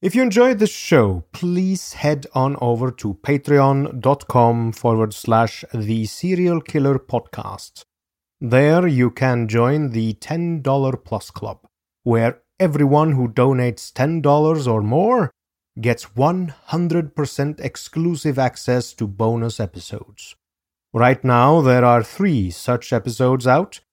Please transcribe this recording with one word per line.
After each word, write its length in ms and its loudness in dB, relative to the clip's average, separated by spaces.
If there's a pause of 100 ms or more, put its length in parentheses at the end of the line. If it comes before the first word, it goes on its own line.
If 140 -2
you 60 2
enjoyed 380 2
this 100 2
show, 600 2
please 640 -4
head 400 -2
on 260 -2
over 320 -2
to 220 -8 (100)
patreon 800 0
dot 260 0
com 460 2
forward 400 0
slash 500 0 (100)
the 340 -4
serial 520 -2
killer 400 0
podcast. 840 -10 (580)
There 440 4
you 260 2
can 360 -2
join 440 0
the 200 -2
ten 500 -6
dollar 360 -2
plus 340 -10
club, 340 -14 (380)
where 380 0 (180)
everyone 540 2
who 160 0
donates 640 0
ten 260 -2
dollars 480 2
or 140 0
more 500 0 (480)
gets 380 -4
one 320 0 (160)
hundred 500 -2
percent 460 -6
exclusive 760 -4
access 580 -2
to 120 -6
bonus 500 -2
episodes. 800 -12 (560)
Right 320 2
now, 380 4
there 240 4
are 180 4
three 480 -2
such 400 -6
episodes 560 -2
out 320 0 (120)